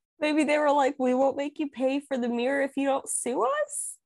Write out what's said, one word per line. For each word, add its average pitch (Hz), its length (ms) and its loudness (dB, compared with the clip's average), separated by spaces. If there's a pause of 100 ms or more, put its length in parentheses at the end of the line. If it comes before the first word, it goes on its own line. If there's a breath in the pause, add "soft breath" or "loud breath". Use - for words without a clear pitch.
(200)
Maybe 302 260 2
they 294 120 2
were 302 140 4
like, 285 260 2
"We 254 160 2
won't 269 240 2
make 285 220 -6
you 294 100 -2
pay 262 300 0
for 277 180 -4
the 240 120 -2
mirror 247 340 0
if 269 140 -4
you 277 100 0
don't 269 200 0
sue 269 360 -2
us." 587 640 -4